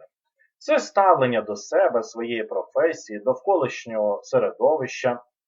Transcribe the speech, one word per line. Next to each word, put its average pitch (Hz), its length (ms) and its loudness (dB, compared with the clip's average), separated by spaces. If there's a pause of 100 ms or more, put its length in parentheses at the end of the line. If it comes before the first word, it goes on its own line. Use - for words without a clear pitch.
(580)
Це 294 220 0
ставлення 143 640 4
до 104 140 -6
себе, 151 480 2
своєї 117 400 -6
професії, 113 760 -4
довколишнього 117 1040 -2
середовища, 123 1000 0 (240)